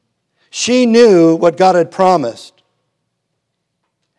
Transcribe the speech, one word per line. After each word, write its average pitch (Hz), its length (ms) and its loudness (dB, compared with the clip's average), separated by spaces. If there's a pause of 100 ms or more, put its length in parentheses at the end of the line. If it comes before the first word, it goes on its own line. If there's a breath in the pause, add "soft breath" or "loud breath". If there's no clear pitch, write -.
(500)
She 247 340 -4
knew 202 520 2
what 170 200 -2
God 185 180 0
had 170 160 -2
promised 170 720 -4 (1600)